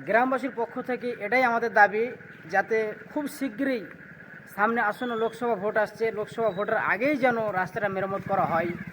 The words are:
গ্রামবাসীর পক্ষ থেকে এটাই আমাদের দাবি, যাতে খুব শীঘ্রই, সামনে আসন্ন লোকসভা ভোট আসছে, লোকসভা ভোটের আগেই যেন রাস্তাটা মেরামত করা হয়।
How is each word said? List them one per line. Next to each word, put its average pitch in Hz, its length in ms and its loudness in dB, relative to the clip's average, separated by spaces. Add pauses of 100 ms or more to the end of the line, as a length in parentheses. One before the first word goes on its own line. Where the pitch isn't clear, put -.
গ্রামবাসীর 247 500 2
পক্ষ 233 260 -4
থেকে 240 380 -4
এটাই 220 240 4
আমাদের 233 300 2
দাবি, 208 340 6 (420)
যাতে 214 440 0 (200)
খুব 294 140 -2
শীঘ্রই, 262 580 -2 (680)
সামনে 226 260 2
আসন্ন 226 360 -2
লোকসভা 226 380 0
ভোট 208 220 -2
আসছে, 214 340 0
লোকসভা 208 380 -2
ভোটের 202 280 -2
আগেই 196 400 2
যেন 226 340 2
রাস্তাটা 185 360 -2
মেরামত 190 400 -2
করা 185 180 2
হয়। 170 220 2 (260)